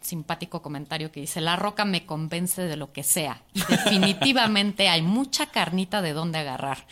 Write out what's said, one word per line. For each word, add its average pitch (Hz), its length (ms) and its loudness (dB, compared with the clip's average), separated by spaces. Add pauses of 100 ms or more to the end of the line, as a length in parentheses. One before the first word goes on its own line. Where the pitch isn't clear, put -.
simpático 170 580 -6
comentario 151 500 -8
que 147 100 -14
dice: 143 200 -6
"La 165 160 0
Roca 208 300 -2
me 180 180 0
convence 170 560 -4
de 165 160 -2
lo 151 160 -10
que 139 120 -10
sea. 143 360 0 (140)
Y 196 80 -2
definitivamente 208 1300 4
hay 165 100 4
mucha 254 460 0
carnita 185 560 0
de 160 100 -2
dónde 160 280 -2
agarrar". 135 520 -6